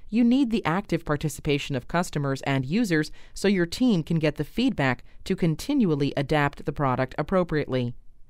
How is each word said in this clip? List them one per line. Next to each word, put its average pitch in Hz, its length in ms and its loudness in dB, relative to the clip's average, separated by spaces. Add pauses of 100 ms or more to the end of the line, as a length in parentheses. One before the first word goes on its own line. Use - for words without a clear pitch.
you 233 160 2
need 240 280 4
the 226 120 0
active 165 400 0
participation 147 720 -2
of 120 120 -4
customers - 560 -2
and 135 200 0
users 165 480 0 (220)
so - 140 0
your 190 180 4
team 185 380 2
can 165 160 0
get 151 160 2
the - 80 -2
feedback 147 600 0 (200)
to 190 120 -2
continually 160 800 2
adapt 143 500 0
the 151 60 -2
product 131 460 0
appropriately. 147 800 0 (340)